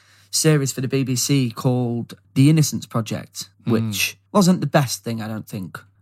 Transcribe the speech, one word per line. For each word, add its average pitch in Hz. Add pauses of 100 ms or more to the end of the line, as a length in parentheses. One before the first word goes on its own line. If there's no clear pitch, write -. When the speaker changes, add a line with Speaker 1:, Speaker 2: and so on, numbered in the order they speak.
(300)
Speaker 1:
series 147
for 127
the 131
B 135
B 127
C 135
called 123 (220)
The 139
Innocence 151
Project, - (180)
Speaker 2:
Mm. 113
Speaker 1:
which 110 (120)
wasn't 185
the 147
best 139
thing, 113
I 110
don't 110
think. 92 (240)